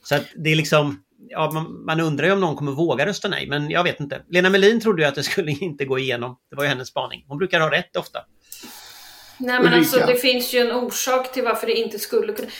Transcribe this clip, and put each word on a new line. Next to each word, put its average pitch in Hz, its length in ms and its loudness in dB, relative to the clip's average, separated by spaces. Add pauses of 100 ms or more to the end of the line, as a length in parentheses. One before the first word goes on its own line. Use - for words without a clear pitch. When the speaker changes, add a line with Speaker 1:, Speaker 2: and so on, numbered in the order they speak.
Speaker 1:
Så 143 120 0
att 147 80 0 (120)
det 160 160 0
är 156 40 4
liksom, 151 480 0 (260)
ja, 151 220 -4
man, 160 340 -8
man 160 140 -2
undrar 156 280 0
ju 196 60 4
om 202 60 2
någon 165 160 0
kommer 143 160 -6
våga 139 340 0
rösta 202 220 -4
nej, 139 200 -4
men 147 220 -4
jag 165 140 0
vet - 160 -2
inte. 139 300 -8
Lena 180 200 4
Melin 196 320 6
trodde 202 200 2
ju 147 60 4
att 143 80 0
det 175 80 -4
skulle 151 280 -2
<laughs> - 100 -4
inte 147 240 -4
gå 131 140 0
igenom. 123 380 -4 (120)
Det 139 60 -20
var 139 80 -4
ju 143 60 0
hennes 127 180 -4
spaning. 127 400 -8
Hon 143 100 -10
brukar 180 220 0
ha 156 120 2
rätt 175 240 -2
ofta. - 240 -8 (1160)
Speaker 2:
Nej, 247 180 -4
men - 180 4
Speaker 3:
Ulrika. - 40 6
Speaker 2:
alltså, - 220 4
det 240 160 4
finns 247 380 0
ju 247 60 4
en 233 120 2
orsak 254 640 -2
till 247 100 -2
varför 226 240 -2
det 220 60 0
inte 214 260 -2
skulle 208 340 -2
kunna... 170 140 -8 (120)